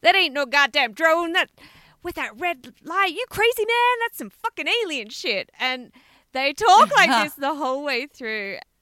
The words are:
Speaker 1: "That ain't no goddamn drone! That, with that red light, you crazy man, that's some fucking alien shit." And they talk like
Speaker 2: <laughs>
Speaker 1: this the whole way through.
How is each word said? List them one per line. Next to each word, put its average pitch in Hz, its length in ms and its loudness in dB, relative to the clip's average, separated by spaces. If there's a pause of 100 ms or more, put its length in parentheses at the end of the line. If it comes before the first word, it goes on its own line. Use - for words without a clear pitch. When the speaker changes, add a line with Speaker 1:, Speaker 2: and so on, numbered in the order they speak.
Speaker 1:
"That 359 160 4
ain't 339 180 2
no 285 120 -2
goddamn 269 480 2
drone! 330 400 2
That, 359 160 0 (520)
with 349 120 -10
that 226 260 -8
red 339 320 -8 (100)
light, 359 300 -2
you 453 160 -8
crazy 453 380 0
man, 480 340 2
that's 466 180 -6
some 202 120 -12
fucking 370 360 -10 (160)
alien 269 280 -6
shit." 233 400 -6 (100)
And 254 320 -6 (400)
they 277 220 -2
talk 415 420 6
like 349 140 6
Speaker 2:
<laughs> 233 140 2
Speaker 1:
this 294 100 -6
the 277 200 -4
whole 277 300 -6
way 269 220 -4
through. 214 500 -10 (260)